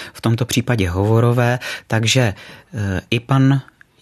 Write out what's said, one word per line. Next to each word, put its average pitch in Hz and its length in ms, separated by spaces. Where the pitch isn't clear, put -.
v - 80
tomto 117 240
případě 113 460
hovorové, 120 680
takže, 113 480
eh, 98 260
i 120 100
pan 135 400